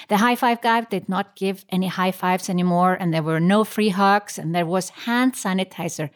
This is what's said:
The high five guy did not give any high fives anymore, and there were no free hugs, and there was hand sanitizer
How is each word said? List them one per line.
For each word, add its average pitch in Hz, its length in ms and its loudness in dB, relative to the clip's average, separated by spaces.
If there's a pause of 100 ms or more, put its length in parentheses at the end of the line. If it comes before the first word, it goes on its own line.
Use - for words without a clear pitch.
The - 80 2
high 240 180 4
five 233 260 0
guy 233 200 2
did 202 280 -6
not 190 280 -4
give 190 320 -6
any 185 180 -2
high 185 240 -2
fives 185 400 -2
anymore, 180 440 2
and 170 200 -2
there 160 80 0
were 160 160 0
no 196 240 4
free 214 280 0
hugs, 202 480 2
and 156 140 -6
there 175 140 0
was 175 240 -2 (160)
hand 247 280 2
sanitizer 185 800 -4